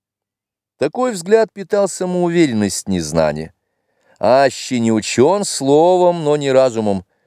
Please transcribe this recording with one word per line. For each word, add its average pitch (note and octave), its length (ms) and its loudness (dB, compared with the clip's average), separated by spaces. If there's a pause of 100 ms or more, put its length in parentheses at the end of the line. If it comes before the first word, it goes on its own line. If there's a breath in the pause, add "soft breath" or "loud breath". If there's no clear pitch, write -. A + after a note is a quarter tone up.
(800)
Такой A#3+ 320 -2
взгляд G#3 420 0
питал G3+ 360 -2
самоуверенность E3+ 1000 -2
незнания. D#2+ 680 -2 (680)
«Аще C3 580 0
не A2+ 140 2
учён C#3+ 520 0
словом, F3 760 2
но D3 140 0
не C#3 160 -2
разумом», A2 520 2 (220)